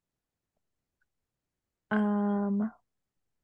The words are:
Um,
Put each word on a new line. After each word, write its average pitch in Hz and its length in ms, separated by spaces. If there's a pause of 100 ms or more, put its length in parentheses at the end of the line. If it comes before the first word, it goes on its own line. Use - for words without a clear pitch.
(1900)
Um, 208 800 (720)